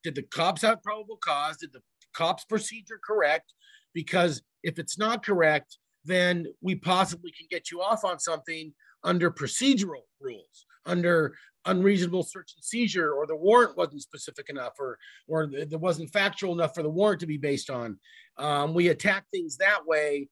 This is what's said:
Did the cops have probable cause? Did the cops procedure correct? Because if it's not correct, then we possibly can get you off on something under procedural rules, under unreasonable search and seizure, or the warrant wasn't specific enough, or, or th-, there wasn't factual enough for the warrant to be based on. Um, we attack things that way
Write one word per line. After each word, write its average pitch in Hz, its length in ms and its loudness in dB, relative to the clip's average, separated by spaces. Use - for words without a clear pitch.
Did 147 140 -8
the 139 60 -6
cops - 400 -2
have 220 200 2
probable 214 360 -10
cause? 151 400 -2
Did 147 140 -14
the 131 100 -20
cops 165 320 -2
procedure 220 600 -6
correct? 160 460 0
Because 170 480 0
if 165 160 -6
it's - 180 -10
not 220 260 -2
correct, 160 540 2
then 180 420 0
we 190 140 -2
possibly 180 560 0
can 165 180 -20
get 175 220 -8
you 175 100 -10
off 202 240 0
on 180 140 -2
something 160 560 -6
under 180 260 4
procedural 185 720 0
rules, - 460 -12
under 170 520 2
unreasonable 185 580 4
search - 320 -14
and - 80 -20
seizure, 185 480 0
or 143 120 0
the 151 120 -4
warrant 214 400 6
wasn't 165 260 -2
specific - 460 -16
enough, 131 320 -8
or, 127 180 -8
or 160 180 0
th-, 147 220 -6
there 160 100 -6
wasn't 165 340 -2
factual 196 400 0
enough 170 220 0
for 170 80 -4
the 151 80 0
warrant 185 300 2
to 175 60 -6
be 151 120 -4
based 139 320 -2
on. 117 260 -6
Um, 147 380 -2
we 175 140 4
attack 190 440 0
things 196 260 -6
that 196 280 2
way 147 460 0